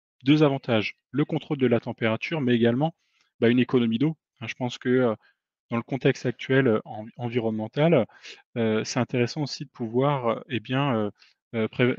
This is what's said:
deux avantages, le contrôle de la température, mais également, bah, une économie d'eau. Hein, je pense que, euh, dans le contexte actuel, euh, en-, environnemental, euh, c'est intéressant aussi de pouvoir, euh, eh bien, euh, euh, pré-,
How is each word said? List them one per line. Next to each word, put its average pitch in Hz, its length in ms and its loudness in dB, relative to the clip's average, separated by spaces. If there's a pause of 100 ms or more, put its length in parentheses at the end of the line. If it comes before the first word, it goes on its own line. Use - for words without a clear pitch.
(220)
deux 151 220 6
avantages, 127 520 0 (140)
le 143 140 -2
contrôle 151 340 -4
de 131 80 2
la 117 140 2
température, 117 600 -4
mais 123 140 2
également, 120 400 2 (460)
bah, 113 80 4
une 123 100 4
économie 117 400 2
d'eau. 151 180 0 (240)
Hein, 113 60 -10
je - 80 -10
pense 123 240 -8
que, 131 100 -6
euh, 123 260 2 (560)
dans 117 60 -2
le 113 60 -2
contexte 135 440 -2
actuel, 131 420 0
euh, 110 160 2
en-, 107 220 -14 (100)
environnemental, 117 880 0 (500)
euh, 110 280 0
c'est - 160 -4
intéressant 120 420 -2
aussi 143 220 -8
de - 60 -14
pouvoir, 127 580 -2
euh, 110 200 -2
eh 113 120 -6
bien, 131 340 -2
euh, 104 160 -2 (440)
euh, 110 140 -2
pré-, 127 300 0